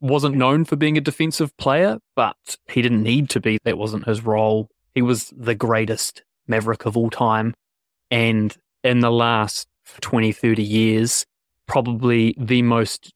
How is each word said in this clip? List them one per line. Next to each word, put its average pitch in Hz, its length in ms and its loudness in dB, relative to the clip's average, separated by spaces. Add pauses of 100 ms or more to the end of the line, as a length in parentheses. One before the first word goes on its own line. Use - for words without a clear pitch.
wasn't 143 340 0
known 139 300 2
for 156 100 -2
being 151 220 2
a 147 40 0
defensive 151 560 -4
player, 180 400 0 (180)
but - 420 -4 (100)
he 120 160 0
didn't 120 180 2
need 127 280 0
to - 100 -2
be. 110 240 0
That 95 160 -2
wasn't 107 260 -6
his 110 180 -2
role. 110 460 0 (240)
He 127 80 0
was 120 340 -2
the 117 200 -4
greatest 110 640 -2 (240)
Maverick 110 400 -2
of 113 120 -2
all 117 120 0
time. 113 440 0 (580)
And 113 420 0 (300)
in 123 160 2
the 120 100 4
last 117 600 0 (320)
twenty, 110 320 0
thirty 113 300 0
years, 110 640 0 (400)
probably 120 720 0
the 123 240 0
most 117 540 0